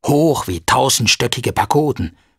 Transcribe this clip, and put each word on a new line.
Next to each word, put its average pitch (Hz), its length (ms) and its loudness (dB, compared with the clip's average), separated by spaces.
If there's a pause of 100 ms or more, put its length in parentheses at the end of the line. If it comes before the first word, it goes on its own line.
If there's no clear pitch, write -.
hoch 147 400 2
wie 90 140 -6
tausendstöckige 120 920 0
Pagoden, 123 640 -2 (220)